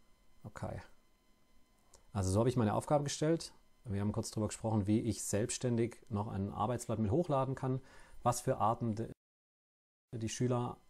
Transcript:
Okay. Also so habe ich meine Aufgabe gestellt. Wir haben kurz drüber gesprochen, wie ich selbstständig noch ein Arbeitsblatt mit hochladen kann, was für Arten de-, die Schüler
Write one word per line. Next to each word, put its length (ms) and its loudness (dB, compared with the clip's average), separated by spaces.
Okay. 360 -8
Also 180 0
so 80 4
habe 80 4
ich 80 2
meine 180 4
Aufgabe 300 2
gestellt. 500 -2
Wir 160 -4
haben 140 0
kurz 180 -4
drüber 160 -2
gesprochen, 400 0
wie 140 4
ich 220 -2
selbstständig 760 0
noch 180 -2
ein 260 -4
Arbeitsblatt 460 -2
mit 120 2
hochladen 420 2
kann, 280 -2
was 160 2
für 180 0
Arten 380 2
de-, 160 -4
die 140 -2
Schüler 480 0